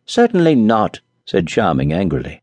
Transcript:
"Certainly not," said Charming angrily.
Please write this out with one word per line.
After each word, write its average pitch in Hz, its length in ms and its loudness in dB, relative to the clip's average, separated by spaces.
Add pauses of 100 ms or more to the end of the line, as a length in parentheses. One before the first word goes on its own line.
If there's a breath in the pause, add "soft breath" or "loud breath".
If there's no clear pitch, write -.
"Certainly 175 480 2
not," 110 440 0 (240)
said 92 220 -2
Charming 76 480 -2
angrily. 80 500 -6